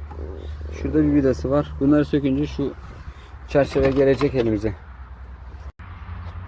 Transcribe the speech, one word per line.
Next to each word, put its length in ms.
Şurada 220
bir 100
vidası 380
var. 280
Bunları 260
sökünce 420
şu 260
çerçeve 380
gelecek 460
elimize. 380